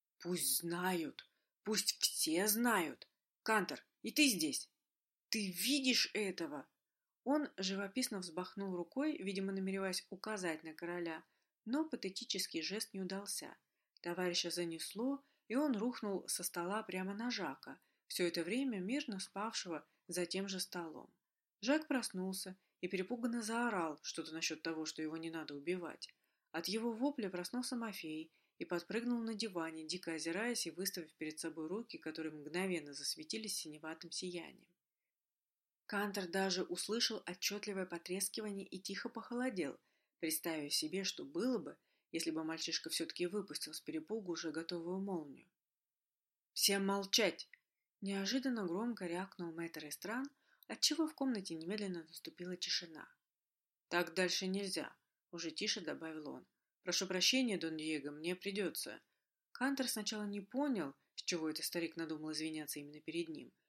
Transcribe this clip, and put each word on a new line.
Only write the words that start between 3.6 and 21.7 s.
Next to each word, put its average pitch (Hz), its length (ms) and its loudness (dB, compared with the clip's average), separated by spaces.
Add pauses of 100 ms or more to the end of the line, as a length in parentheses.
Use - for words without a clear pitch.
и 165 80 -2
ты 294 180 10
здесь! 160 420 2 (600)
Ты 202 220 2
видишь 247 600 4
этого?» 175 540 -2 (580)
Он 285 320 4
живописно 196 640 0
взмахнул 180 560 -4
рукой, 269 440 0
видимо, 190 340 0
намереваясь 190 580 0
указать 180 540 -2
на 160 100 -8
короля, 170 480 -4 (420)
но 294 240 2
патетический 190 760 -2
жест 185 300 -4
не 190 80 -4
удался. 190 560 -4 (440)
Товарища 175 500 2
занесло, 175 720 0 (240)
и 214 80 -2
он 277 220 4
рухнул 208 500 0
со - 160 -2
стола 180 400 0
прямо 185 320 -2
на 233 160 -2
Жака, 156 480 -4 (300)
все - 180 2
это 170 160 2
время 226 380 2
мирно 214 400 0
спавшего 196 640 -4 (220)
за 175 180 0
тем 196 220 -2
же 190 100 -2
столом. 165 500 -6 (520)
Жак 294 260 4